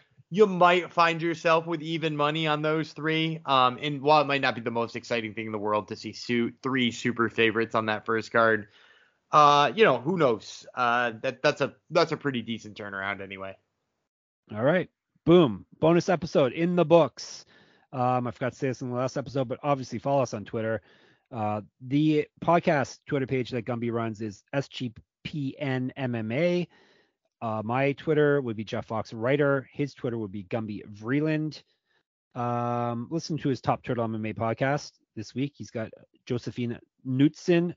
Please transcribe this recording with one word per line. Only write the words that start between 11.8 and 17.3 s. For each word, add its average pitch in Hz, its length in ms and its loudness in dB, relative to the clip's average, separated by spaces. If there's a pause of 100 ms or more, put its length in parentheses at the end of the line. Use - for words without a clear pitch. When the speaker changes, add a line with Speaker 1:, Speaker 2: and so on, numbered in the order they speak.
Speaker 1:
that's 160 220 2
a 143 40 -4
pretty 131 260 -4
decent 107 360 -10
turnaround 98 420 -6
anyway. 95 360 -12 (960)
Speaker 2:
All 107 80 -4
right. 156 260 2 (380)
Boom! 151 400 6 (140)
Bonus 165 280 4
episode 160 440 2
in 175 240 -2
the 170 80 4
books. 156 600 2 (480)